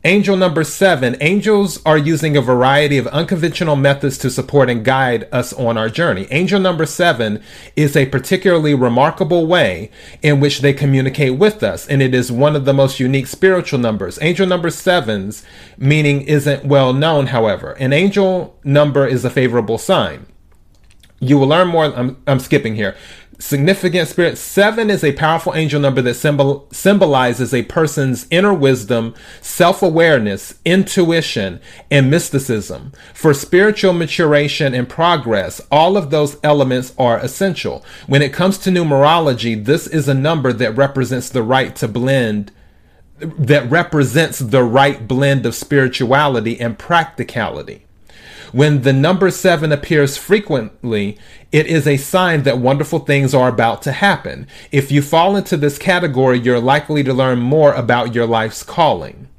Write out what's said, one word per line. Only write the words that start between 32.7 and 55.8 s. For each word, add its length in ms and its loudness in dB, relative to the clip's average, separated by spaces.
For 200 2
spiritual 580 2
maturation 840 0
and 140 -4
progress, 720 -2
all 280 2
of 140 -4
those 320 0
elements 540 0
are 220 2
essential. 640 -6
When 140 2
it 100 0
comes 280 0
to 100 -4
numerology, 960 2
this 200 0
is 220 -2
a 60 2
number 400 0
that 240 -2
represents 520 -2
the 140 -2
right 320 0
to 140 -4
blend, 640 -2
that 500 0
represents 720 0
the 240 2
right 460 2
blend 360 0
of 100 -4
spirituality 1040 0
and 200 -6
practicality. 1000 -4
When 320 2
the 100 4
number 380 2
seven 420 0
appears 420 0
frequently, 1000 -4
it 160 2
is 180 0
a 120 2
sign 460 0
that 160 0
wonderful 400 0
things 340 0
are 160 4
about 320 0
to 100 -4
happen. 560 -4
If 200 0
you 100 4
fall 340 2
into 220 -2
this 200 -2
category, 640 0